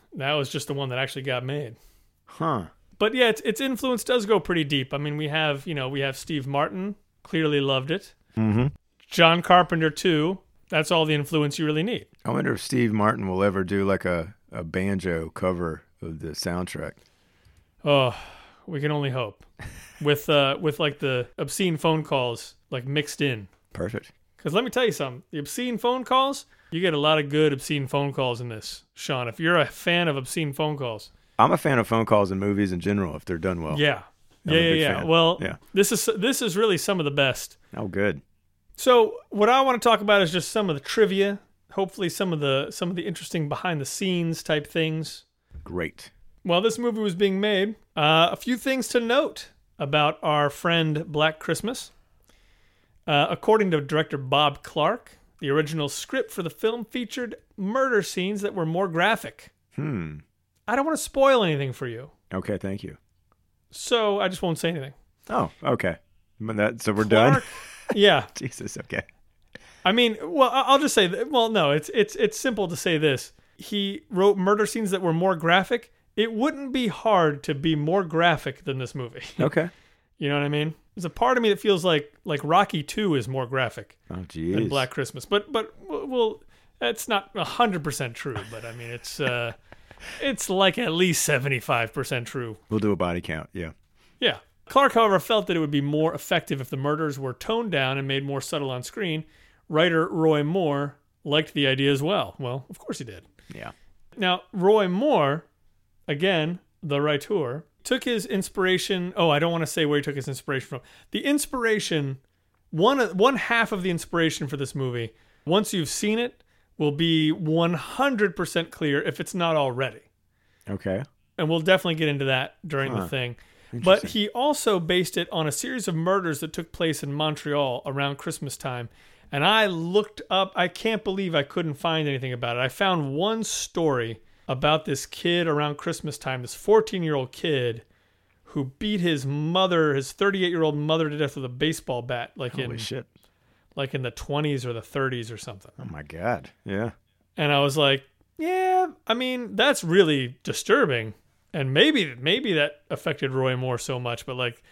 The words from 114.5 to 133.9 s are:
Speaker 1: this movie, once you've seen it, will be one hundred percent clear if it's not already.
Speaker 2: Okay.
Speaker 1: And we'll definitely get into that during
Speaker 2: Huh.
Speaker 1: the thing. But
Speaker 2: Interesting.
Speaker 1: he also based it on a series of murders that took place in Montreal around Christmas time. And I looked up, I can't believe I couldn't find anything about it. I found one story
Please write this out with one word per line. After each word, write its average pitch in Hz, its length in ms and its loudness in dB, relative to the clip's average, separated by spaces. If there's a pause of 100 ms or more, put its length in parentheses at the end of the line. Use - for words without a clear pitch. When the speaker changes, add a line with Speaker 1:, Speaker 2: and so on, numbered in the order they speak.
Speaker 1:
this 139 180 -6
movie, 123 380 -6 (320)
once 196 280 2
you've 165 160 -2
seen 214 300 -2
it, 240 240 -6 (340)
will 147 140 2
be 156 400 2
one 170 420 0
hundred 214 640 0
percent 165 360 -4
clear 143 300 0
if - 180 -6
it's 165 160 -8
not 170 200 0
already. 131 460 -2 (680)
Speaker 2:
Okay. 101 340 -4 (340)
Speaker 1:
And 156 120 0
we'll 165 100 2
definitely 180 360 2
get 156 120 0
into 139 180 -2
that 135 300 -2 (120)
during 135 240 -2
Speaker 2:
Huh. 107 100 -2
Speaker 1:
the 90 60 -4
thing. 120 280 -6 (380)
But 180 300 4
Speaker 2:
Interesting. 196 60 -10 (120)
Speaker 1:
he 208 80 0
also 247 500 2
based 175 380 0
it 175 140 -4
on 160 160 -2
a 143 40 -2
series 254 360 -6
of 175 80 -4
murders 170 460 0
that 160 100 -8
took - 220 -10
place 160 300 -2
in 139 100 -6
Montreal 143 720 -2
around 139 320 -4
Christmas 151 400 -8
time. 123 320 -8 (420)
And 143 140 0
I 214 220 4
looked 180 640 -2
up, 190 280 0
I 180 100 2
can't 220 380 -4
believe 190 280 -2
I 147 100 2
couldn't 160 320 -4
find 160 320 0
anything 131 260 -4
about 120 240 -2
it. - 20 -2
I 131 80 0
found 156 480 0
one 214 300 -2
story 127 760 -2 (260)